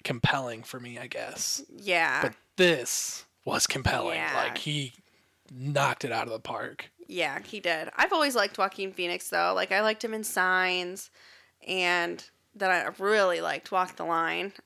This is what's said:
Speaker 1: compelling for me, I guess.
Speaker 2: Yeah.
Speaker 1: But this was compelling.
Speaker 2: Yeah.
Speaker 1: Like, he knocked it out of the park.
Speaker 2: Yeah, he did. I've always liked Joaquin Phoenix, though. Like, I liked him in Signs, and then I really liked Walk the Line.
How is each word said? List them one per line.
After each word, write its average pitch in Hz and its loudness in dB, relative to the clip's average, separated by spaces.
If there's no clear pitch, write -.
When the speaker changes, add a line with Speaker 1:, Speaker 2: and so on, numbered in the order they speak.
Speaker 1:
compelling 120 0
for - -12
me, 120 -12
I 123 -10
guess. - -4
Speaker 2:
Yeah. 165 2
Speaker 1:
But 165 0
this - 2
was - 2
compelling. 135 0
Speaker 2:
Yeah. 156 0
Speaker 1:
Like, 131 -2
he 143 -4
knocked 135 0
it 117 -4
out 113 -2
of 117 -8
the 110 -6
park. - -10
Speaker 2:
Yeah, 165 -2
he 202 -10
did. 165 0
I've 339 4
always 294 2
liked 202 2
Joaquin 196 -2
Phoenix, 180 -4
though. 175 4
Like, 185 0
I 196 4
liked 220 0
him 220 -4
in 220 -4
Signs, 185 0
and 175 0
then 190 0
I 151 2
really 190 4
liked 156 -4
Walk 185 0
the 170 -8
Line. 165 0